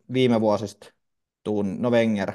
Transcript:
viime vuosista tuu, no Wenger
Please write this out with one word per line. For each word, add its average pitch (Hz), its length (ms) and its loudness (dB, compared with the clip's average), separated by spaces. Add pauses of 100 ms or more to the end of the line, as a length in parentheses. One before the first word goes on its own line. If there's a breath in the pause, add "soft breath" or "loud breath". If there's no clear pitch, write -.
(140)
viime 123 280 2
vuosista 104 480 -2 (540)
tuu, 107 200 -4
no 101 280 -2
Wenger 107 440 0